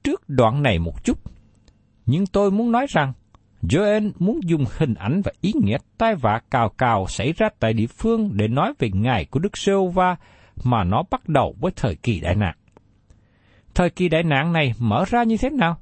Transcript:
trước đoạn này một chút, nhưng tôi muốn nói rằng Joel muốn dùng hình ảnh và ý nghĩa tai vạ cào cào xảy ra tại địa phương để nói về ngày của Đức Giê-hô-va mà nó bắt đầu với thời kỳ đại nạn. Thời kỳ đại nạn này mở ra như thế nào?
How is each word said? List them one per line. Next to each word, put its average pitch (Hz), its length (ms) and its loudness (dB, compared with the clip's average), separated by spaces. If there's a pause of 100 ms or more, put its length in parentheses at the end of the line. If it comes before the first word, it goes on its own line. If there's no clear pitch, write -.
trước 294 260 -10
đoạn 127 340 2
này 101 160 2
một 82 240 -6
chút, - 160 -2 (840)
nhưng 165 200 2
tôi 196 260 0
muốn 226 200 0
nói 247 180 2
rằng 139 240 0 (480)
Joel 208 580 2
muốn 214 240 0
dùng 160 220 0 (120)
hình 135 160 0
ảnh 143 280 -2
và - 100 -4 (100)
ý - 120 -2 (100)
nghĩa 110 140 0 (200)
tai 226 180 0
vạ 117 260 0 (100)
cào 117 180 2
cào 110 380 0
xảy 139 260 -4
ra 214 160 0 (100)
tại 110 140 2
địa 113 140 0
phương 220 500 -2
để 104 100 2
nói 156 320 0
về 117 140 0
ngày 120 320 0
của - 140 -4
Đức 190 180 -4
Giê-hô-va 185 580 0 (480)
mà 120 200 2
nó 107 280 0
bắt - 180 -6
đầu 120 300 2
với 175 160 -2
thời 95 200 -2
kỳ 104 240 -4
đại 85 160 -2
nạn. 101 200 0 (1160)
Thời 180 160 2
kỳ 180 200 -2
đại 160 140 2
nạn 160 300 0
này 143 260 0
mở 120 280 0
ra 240 160 0
như 226 140 2
thế 254 120 0
nào? 185 320 0